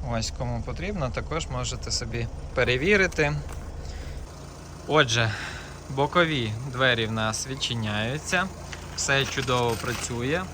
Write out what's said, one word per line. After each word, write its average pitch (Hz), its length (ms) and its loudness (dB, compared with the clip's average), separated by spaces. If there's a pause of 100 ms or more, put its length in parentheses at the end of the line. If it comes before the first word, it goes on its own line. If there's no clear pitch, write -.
Ось 113 280 -2
кому 120 240 -2
потрібно, 143 480 -2
також 151 380 -4
можете 123 440 -4
собі 113 360 -2 (280)
перевірити. 151 760 6 (1500)
Отже, 120 440 4 (580)
бокові 139 640 4 (180)
двері 123 340 4
в 107 60 -2
нас 110 360 0
відчиняються. 131 1000 0 (480)
Все 135 300 4
чудово 123 460 2
працює. 123 720 -2 (120)